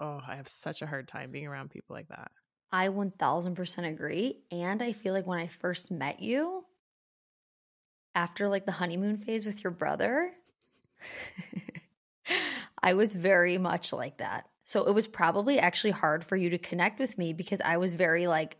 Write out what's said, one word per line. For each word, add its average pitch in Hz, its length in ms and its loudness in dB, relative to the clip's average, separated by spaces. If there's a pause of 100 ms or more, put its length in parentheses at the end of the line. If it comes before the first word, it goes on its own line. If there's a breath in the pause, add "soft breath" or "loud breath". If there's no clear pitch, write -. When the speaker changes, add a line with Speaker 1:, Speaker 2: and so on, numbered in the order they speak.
Speaker 1:
oh, 147 260 -6
I 127 100 -8
have 139 120 -12
such - 340 -8
a 156 60 -8
hard 135 200 -8
time 135 240 -12
being 139 160 -10
around 143 220 -10
people - 260 -16
like 156 120 -14
that. - 240 -16 (400)
Speaker 2:
I 190 180 2
one 196 200 -2
thousand 175 440 0
percent 175 320 -6
agree. 160 640 -4
And 180 320 -2
I 240 100 -2
feel 196 220 -4
like 190 120 0
when 180 120 -2
I 170 100 -4
first - 420 -6
met 143 300 -4
you, 311 460 -2 (1500)
after, 175 340 0
like, 196 180 0
the 190 60 -2
honeymoon 180 460 -2
phase 220 280 -4
with 208 180 -8
your 180 80 0
brother, 247 600 0 (1900 loud breath)
<laughs> - 560 -2
I 185 120 6
was 202 200 4
very 180 440 6
much 175 340 0
like 123 260 -6
that. 107 300 -6 (180)
So - 200 2
it 202 60 4
was 214 140 4
probably 202 520 4
actually 175 340 4
hard 160 320 2
for 190 120 0
you 175 140 2
to 170 80 0
connect 175 400 0
with 262 200 -2
me 170 140 -2
because 185 320 -4
I 170 140 4
was 180 160 2
very, 170 320 4
like, 160 340 0